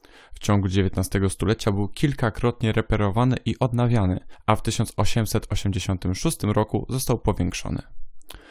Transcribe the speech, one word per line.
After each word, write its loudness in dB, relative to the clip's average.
W -16
ciągu 2
dziewiętnastego 2
stulecia 0
był 0
kilkakrotnie 0
reperowany 2
i -2
odnawiany, 2
a 4
w -4
tysiąc -2
osiemset 0
osiemdziesiątym 0
szóstym 0
roku 0
został 0
powiększony. -2